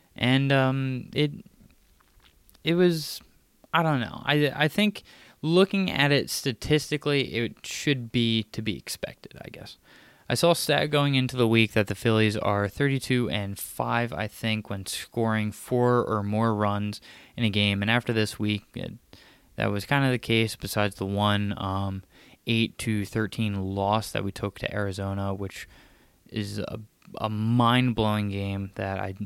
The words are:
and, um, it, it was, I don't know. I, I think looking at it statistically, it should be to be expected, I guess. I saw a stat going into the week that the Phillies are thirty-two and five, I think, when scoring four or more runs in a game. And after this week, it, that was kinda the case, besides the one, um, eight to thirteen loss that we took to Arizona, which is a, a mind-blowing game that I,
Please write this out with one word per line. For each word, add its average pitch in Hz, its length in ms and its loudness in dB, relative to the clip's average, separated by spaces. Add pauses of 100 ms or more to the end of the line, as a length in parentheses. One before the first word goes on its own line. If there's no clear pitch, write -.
(140)
and, 135 380 2
um, 131 600 0
it, 147 200 0 (1300)
it 160 120 0
was, 170 460 2 (540)
I 165 80 4
don't 156 160 2
know. 104 260 -6
I, 147 300 2
I 151 140 2
think 208 340 0 (380)
looking 185 500 2
at 143 220 2
it 135 180 2
statistically, 143 1040 -2
it - 320 -4
should 127 460 -2
be 113 400 2
to 110 100 -6
be 107 140 -4
expected, - 560 -12 (120)
I - 40 -14
guess. - 300 -16 (500)
I 135 60 0
saw 170 180 4
a 160 40 0
stat 147 340 0
going 143 260 2
into 127 200 0
the 120 120 4
week 113 240 4
that 104 160 2
the 101 80 -4
Phillies 110 400 4
are 101 320 0
thirty-two 131 600 0
and 98 300 -4
five, 120 540 -2
I 104 160 -4
think, 107 420 -4
when 98 160 -8
scoring 110 640 -2
four 123 520 2
or 104 180 0
more 107 320 2
runs 104 480 0 (340)
in 120 80 0
a 107 60 2
game. 101 320 2
And 107 80 2
after 117 240 2
this 107 240 0
week, 104 240 0 (120)
it, - 180 -8 (640)
that 107 140 0
was 101 140 -4
kinda 139 260 2
the 123 80 0
case, 113 380 0
besides 104 380 -2
the 98 100 -6
one, 101 540 2
um, 95 460 -4 (420)
eight 113 320 0
to 107 260 -2
thirteen 101 720 -4
loss 101 380 0
that 104 120 -2
we 98 80 -4
took - 280 -8
to 104 140 -4
Arizona, 98 600 -4
which 98 340 -10 (640)
is 104 300 -6
a, 110 200 -8 (360)
a 110 120 -4
mind-blowing 110 1040 2
game 98 460 -4
that 98 240 -4
I, 98 140 -6 (120)